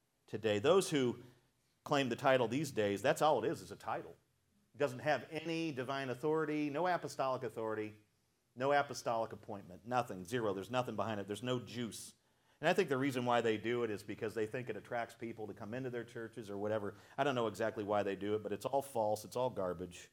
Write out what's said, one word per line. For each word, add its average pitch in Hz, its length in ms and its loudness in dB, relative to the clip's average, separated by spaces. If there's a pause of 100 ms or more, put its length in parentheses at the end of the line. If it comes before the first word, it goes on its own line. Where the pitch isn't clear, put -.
(260)
today. 104 320 4
Those 175 320 6
who 131 260 4 (680)
claim 139 240 2
the 117 80 0
title 131 320 6
these 127 240 0
days, 101 300 2
that's 156 200 4
all 147 220 4
it 131 40 2
is, 160 120 -2
is 92 100 -14
a 98 60 -12
title. - 400 -8 (580)
It 113 40 -20
doesn't 127 200 0
have 123 320 0
any 165 400 -2
divine 135 400 -2
authority, 151 600 0
no 160 180 0
apostolic 135 560 0
authority, 107 500 -4 (640)
no 131 160 2
apostolic 123 600 0
appointment, 101 540 -14
nothing, 117 380 -2
zero. 104 300 0
There's 98 180 -6
nothing 123 240 0
behind 104 240 -2
it. 95 80 -6
There's 104 160 -4
no 127 160 0
juice. 110 540 -8 (460)
And 151 80 2
I 175 40 6
think 185 160 2
the 135 80 2
reason 127 280 0
why 120 160 6
they 113 160 4
do 117 280 0
it 110 60 0
is 101 120 -4
because 104 320 -6
they 110 100 0
think 123 240 -6
it 107 80 -4
attracts 117 380 -6
people 110 320 -10
to 101 60 -8
come 107 220 -10
into 131 160 -4
their 120 120 -6
churches 113 480 -10
or 101 80 -6
whatever. 104 360 0 (220)
I 135 60 2
don't 139 140 2
know 120 100 4
exactly 107 380 -2
why 104 180 4
they 98 140 0
do 101 180 -2
it, 104 80 0
but 101 80 -4
it's 101 160 -4
all 135 160 0
false. 107 420 0
It's - 120 -8
all 127 120 0
garbage. 90 640 -6